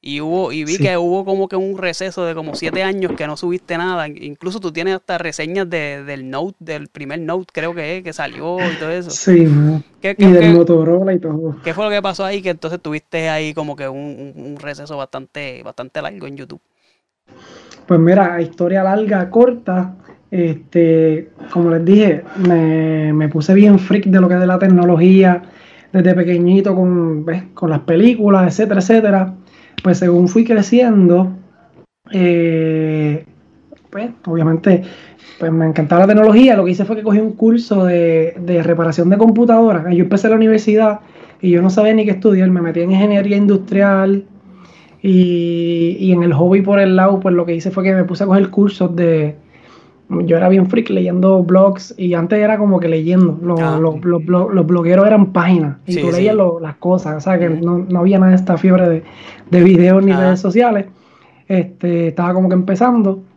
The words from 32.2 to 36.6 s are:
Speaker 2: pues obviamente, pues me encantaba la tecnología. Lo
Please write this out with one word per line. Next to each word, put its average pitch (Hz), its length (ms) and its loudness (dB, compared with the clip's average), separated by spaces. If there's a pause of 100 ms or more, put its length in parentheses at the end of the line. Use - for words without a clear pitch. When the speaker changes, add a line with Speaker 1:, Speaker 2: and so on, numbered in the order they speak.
Speaker 2:
pues 226 200 -10 (160)
obviamente, 165 560 0 (560)
pues 165 140 -4
me 160 140 0
encantaba 160 360 0
la 190 120 4
tecnología. 220 420 6
Lo 190 80 0